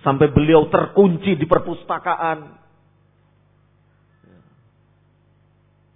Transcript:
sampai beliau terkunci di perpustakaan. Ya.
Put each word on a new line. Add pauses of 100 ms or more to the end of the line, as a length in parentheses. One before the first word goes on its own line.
sampai
beliau
terkunci
di
perpustakaan. (1800)
Ya. (1600)